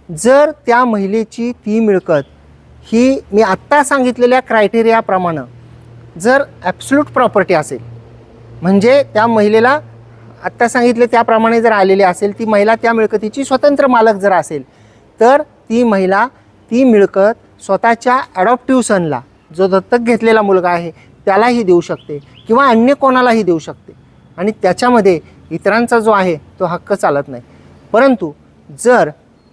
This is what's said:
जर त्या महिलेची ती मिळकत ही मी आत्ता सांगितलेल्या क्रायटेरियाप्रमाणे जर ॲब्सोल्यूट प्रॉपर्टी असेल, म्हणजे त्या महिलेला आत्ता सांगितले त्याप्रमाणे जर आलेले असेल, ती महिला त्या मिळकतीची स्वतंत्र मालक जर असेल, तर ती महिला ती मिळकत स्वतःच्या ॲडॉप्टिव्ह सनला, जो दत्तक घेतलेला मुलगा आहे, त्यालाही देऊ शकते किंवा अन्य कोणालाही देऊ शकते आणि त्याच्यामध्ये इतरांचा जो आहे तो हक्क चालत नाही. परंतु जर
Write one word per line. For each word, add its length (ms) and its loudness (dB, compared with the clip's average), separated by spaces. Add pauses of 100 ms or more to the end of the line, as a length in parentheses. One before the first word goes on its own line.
(180)
जर 320 2 (160)
त्या 180 2
महिलेची 680 -4
ती 280 -4
मिळकत 480 0 (540)
ही 380 0 (120)
मी 100 2
आत्ता 400 0
सांगितलेल्या 580 0
क्रायटेरियाप्रमाणे 1000 0 (800)
जर 220 2 (220)
ॲब्सोल्यूट 420 -2
प्रॉपर्टी 480 0
असेल, 240 -4 (840)
म्हणजे 400 2 (120)
त्या 120 2
महिलेला 540 2 (640)
आत्ता 240 -2
सांगितले 380 0
त्याप्रमाणे 540 0
जर 120 2
आलेले 320 2
असेल, 340 -2
ती 60 -6
महिला 300 2
त्या 180 -2
मिळकतीची 520 -4
स्वतंत्र 420 0
मालक 280 2
जर 180 0
असेल, 300 -4 (580)
तर 220 4
ती 400 -4
महिला 440 0 (440)
ती 140 2
मिळकत 800 0
स्वतःच्या 560 0 (160)
ॲडॉप्टिव्ह 460 0
सनला, 380 -2 (360)
जो 120 0
दत्तक 300 0
घेतलेला 440 0
मुलगा 280 0
आहे, 200 -4 (340)
त्यालाही 380 0
देऊ 180 2
शकते 380 -10 (280)
किंवा 200 2
अन्य 280 2
कोणालाही 480 0
देऊ 160 0
शकते 340 -16 (440)
आणि 160 -4 (100)
त्याच्यामध्ये 580 0 (300)
इतरांचा 480 -2
जो 120 0
आहे 260 0
तो 280 -10
हक्क 280 -8
चालत 360 -2
नाही. 140 -16 (500)
परंतु 400 0 (520)
जर 260 2 (420)